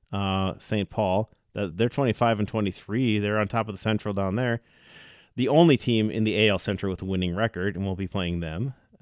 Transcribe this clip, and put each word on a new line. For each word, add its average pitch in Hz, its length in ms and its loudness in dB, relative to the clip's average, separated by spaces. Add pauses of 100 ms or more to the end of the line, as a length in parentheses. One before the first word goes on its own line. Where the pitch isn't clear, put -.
(120)
uh, 95 460 -2
Saint 104 320 -4
Paul, 101 400 0 (240)
the, 101 140 -4
they're 98 220 0
twenty-five 117 500 0
and 104 80 0
twenty-three. 107 720 -2
They're 104 200 0
on 104 100 0
top 113 180 -2
of 101 80 -8
the - 60 -12
Central 107 320 0
down 98 220 -2
there. 120 260 -2 (760)
The 120 140 0
only 151 280 8
team 110 320 2
in 110 140 0
the 104 140 0
A 107 120 6
L 95 100 2
Central 98 320 -4
with 92 100 -6
a 95 40 -8
winning 92 300 -2
record, 101 400 -2
and 98 100 -4
we'll 95 100 -2
be 92 120 -6
playing 87 320 -2
them. 87 340 -6 (280)